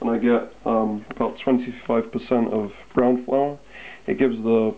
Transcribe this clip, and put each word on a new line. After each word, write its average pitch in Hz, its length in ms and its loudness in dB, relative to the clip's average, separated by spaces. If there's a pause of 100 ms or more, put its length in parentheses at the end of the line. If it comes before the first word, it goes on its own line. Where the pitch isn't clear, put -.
then - 80 0
I 117 80 2
get, 117 360 2 (120)
um, 107 440 0
about - 340 -4
twenty-five 123 680 0
percent 117 440 0
of 104 180 -2 (240)
brown 123 300 2
flour. 143 340 0 (480)
It 107 100 -2
gives 123 200 2
the 113 400 2